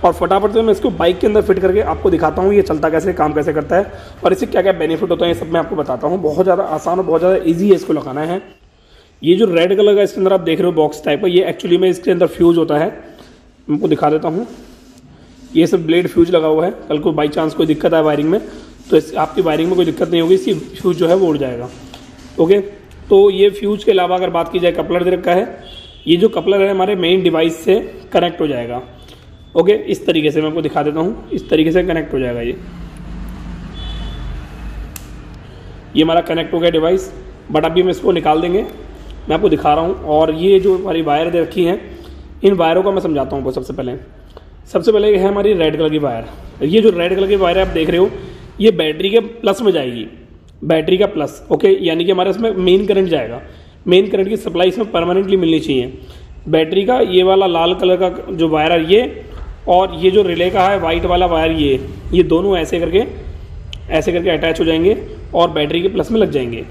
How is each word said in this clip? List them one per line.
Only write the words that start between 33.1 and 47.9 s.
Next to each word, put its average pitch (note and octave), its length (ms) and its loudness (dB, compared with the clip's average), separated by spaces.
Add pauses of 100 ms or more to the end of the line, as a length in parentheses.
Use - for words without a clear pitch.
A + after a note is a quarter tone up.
ये D3+ 80 4
हमारा E3 200 2
connect E3 300 -4
हो E3+ 60 0
गया E3+ 120 2
device, E3+ 400 0 (400)
but D#3 140 0
अभी E3 160 0
हम F#3 80 2
इसको F#3 220 -2
निकाल D#3 300 2
देंगे, F3 240 0 (640)
मैं D#3 60 0
आपको G3+ 140 2
दिखा D3 240 2
रहा E3 120 0
हूँ। F3+ 100 -2 (140)
और D#3 240 2
ये F#3 260 4
जो F#3 180 2
हमारी F3+ 240 -2
wire D#3 280 0
दे E3+ 120 0
रखी F3+ 240 -2
हैं, F#3+ 140 0 (640)
इन G3 100 6
वायरों F3 300 2
का G3 80 2
मैं F#3+ 100 0
समझाता D3 340 -2
हूँ C#3 40 -4
आपको। C3 120 -4
सबसे C3 220 -8
पहले, B2+ 220 -6 (720)
सबसे F3 260 0
पहले G#3+ 200 4
ये G3+ 60 4
है F#3 100 2
हमारी G3+ 260 2
red D#3 240 0
color D#3 120 0
की D3+ 100 -2
wire। A#2+ 680 -8
ये F#3+ 160 4
जो G#3+ 80 6
red F3 260 0
color F#3+ 120 0
की G3+ 80 2
wire F#3 240 2
आप F#3+ 100 2
देख D#3+ 200 -2
रहे E3+ 80 0